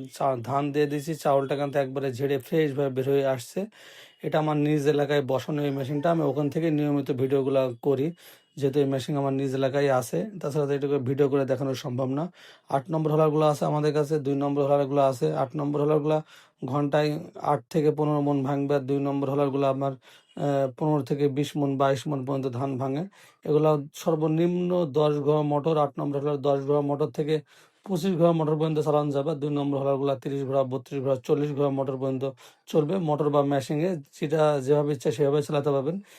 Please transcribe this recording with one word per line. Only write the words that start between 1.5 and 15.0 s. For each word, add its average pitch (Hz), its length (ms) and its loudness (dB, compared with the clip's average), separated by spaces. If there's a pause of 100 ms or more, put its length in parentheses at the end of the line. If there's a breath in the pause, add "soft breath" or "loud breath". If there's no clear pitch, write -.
কিন্তু 139 220 -4
একবারে 135 340 -2
ঝেড়ে 139 260 -2
ফ্রেশভাবে 143 520 0
বের 127 180 -2
হয়ে 139 180 2
আসছে। 131 340 -4 (640 loud breath)
এটা 156 160 -2
আমার 156 180 0
নিজ 147 300 2
এলাকায় 143 360 2
বসানো 131 400 -2
এই 143 80 0
মেশিনটা, 139 400 -2
আমি 165 120 2
ওখান 147 280 2
থেকে 165 200 0
নিয়মিত 147 400 2
ভিডিওগুলো 135 500 2 (220)
করি, 139 240 2 (500 loud breath)
যেহেতু 139 240 0
এই 139 60 4
মেশিন 135 300 -2
আমার 139 160 0
নিজ 135 220 -2
এলাকায় 135 380 2
আছে। 127 260 0 (220)
তাছাড়া 147 260 -2
তো 139 60 0
এটাকে 143 260 0
ভিডিও 135 300 0
করে 139 160 2
দেখানো 131 300 -2
সম্ভব 127 340 -4
না। 139 160 -2 (440 loud breath)
আট 135 220 -2
নম্বর 160 220 0
হলারগুলো 156 340 4
আছে 151 180 2
আমাদের 151 280 0
কাছে, 147 260 0
দুই 139 160 -2
নম্বর 143 300 0
হলারগুলো 143 380 2